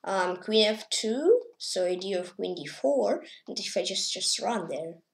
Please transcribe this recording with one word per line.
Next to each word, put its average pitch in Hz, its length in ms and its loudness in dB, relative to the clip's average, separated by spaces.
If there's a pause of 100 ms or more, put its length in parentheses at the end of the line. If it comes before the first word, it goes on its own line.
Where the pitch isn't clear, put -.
um, 180 320 0
queen 214 300 4
f 220 240 0
two, 311 520 4 (160)
so - 280 -2
idea 180 340 -2
of 180 160 -10
queen 185 200 -4
d 143 100 -10
four, 269 580 0 (240)
and - 100 -8
if - 200 -4
I 185 60 0
just, - 300 -2
just - 260 -2
run 220 280 -2
there. 165 280 -6 (180)